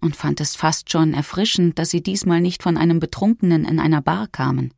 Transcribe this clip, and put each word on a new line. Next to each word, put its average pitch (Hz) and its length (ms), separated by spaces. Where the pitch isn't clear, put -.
und 160 140
fand 143 240
es 151 160
fast - 360
schon 160 240
erfrischend, 175 640
dass 160 100
sie 170 140
diesmal 185 380
nicht 175 200
von 170 160
einem 170 220
Betrunkenen 175 680
in 160 140
einer 156 240
Bar 196 240
kamen. 135 500